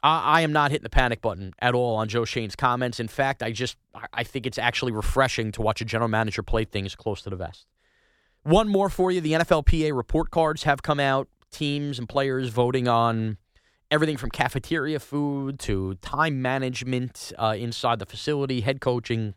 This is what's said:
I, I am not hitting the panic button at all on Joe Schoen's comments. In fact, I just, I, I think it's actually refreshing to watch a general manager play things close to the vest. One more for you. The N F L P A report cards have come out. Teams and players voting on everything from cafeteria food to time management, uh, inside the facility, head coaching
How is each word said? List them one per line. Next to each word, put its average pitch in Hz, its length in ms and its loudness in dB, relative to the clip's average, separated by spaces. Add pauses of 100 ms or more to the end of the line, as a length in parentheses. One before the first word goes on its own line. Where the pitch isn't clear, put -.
I, 151 360 4
I - 20 2
am 156 100 0
not 147 200 4
hitting 151 120 -4
the - 60 -8
panic 123 320 2
button 92 380 -4
at 123 140 2
all 123 220 2
on 110 120 0
Joe 113 180 -2
Schoen's 110 300 -6
comments. 123 440 0
In 113 80 -4
fact, 135 340 -2
I 113 100 -4
just, 117 260 -6 (180)
I, - 180 -14
I 120 100 -2
think 117 220 -6
it's 123 140 -4
actually 120 320 0
refreshing 110 640 0
to - 80 -6
watch 107 200 0
a 113 40 -4
general 113 220 0
manager 110 360 0
play 110 220 0
things 98 300 -6
close - 280 -6
to 98 60 -10
the 95 60 -8
vest. 85 300 -12 (800)
One 202 240 6
more 196 220 4
for 185 220 0
you. 180 100 0
The 156 120 0
N 160 80 4
F 170 100 2
L 156 120 4
P 156 240 6
A 151 60 0
report 151 360 0
cards 156 340 0
have 143 180 2
come 147 180 0
out. 139 300 2 (200)
Teams 143 500 -4
and 120 80 -8
players 135 420 0
voting 123 380 2
on 113 500 2 (520)
everything 151 280 2
from 135 140 -6
cafeteria 143 680 0
food 139 600 -4
to 95 360 -2
time 139 460 -2
management, 127 960 -4
uh, 110 200 0
inside 117 420 -2
the 101 60 -6
facility, 135 560 -2
head 135 200 0
coaching 113 560 -2